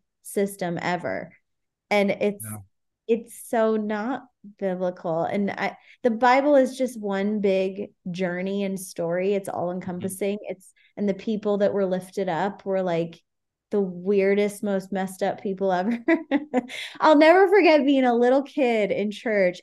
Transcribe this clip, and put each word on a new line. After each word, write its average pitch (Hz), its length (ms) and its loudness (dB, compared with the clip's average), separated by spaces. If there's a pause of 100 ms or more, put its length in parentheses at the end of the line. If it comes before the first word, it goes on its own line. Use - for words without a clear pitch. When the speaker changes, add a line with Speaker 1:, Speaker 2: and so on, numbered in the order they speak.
(220)
Speaker 1:
system 196 580 -6
ever. 165 540 -6 (560)
And 202 220 2
it's, 202 320 -4
Speaker 2:
Yeah. 107 140 -12 (500)
Speaker 1:
it's - 400 -4
so 220 280 0
not 214 460 -4 (380)
biblical. 180 640 -4
And 202 260 -2
I, - 260 -6 (280)
the 247 60 4
Bible 262 440 4
is 262 240 4
just 254 220 -4
one 202 400 -2
big 196 480 0 (200)
journey 185 540 -4
and 190 160 -4
story. 180 560 -2
It's 196 140 -4
all 175 240 -4
encompassing. 185 640 -6
Speaker 2:
Mm-hmm. 208 160 -12
Speaker 1:
It's, 190 200 -16 (240)
and 202 120 -2
the 190 60 0
people 208 440 -2
that 202 160 2
were 196 120 0
lifted 185 420 -4
up 185 360 -4
were, 190 180 -2
like, 170 380 -4 (500)
the 208 120 0
weirdest, 196 800 0
most 196 300 -4
messed 190 300 -4
up 196 200 -4
people 196 300 -2
ever. 196 260 0 (520)
<laughs> - 500 -6
I'll 302 180 6
never 349 300 8
forget 330 360 6
being 269 200 4
a 247 100 4
little 247 280 4
kid 233 480 0
in 208 200 -2
church 196 520 0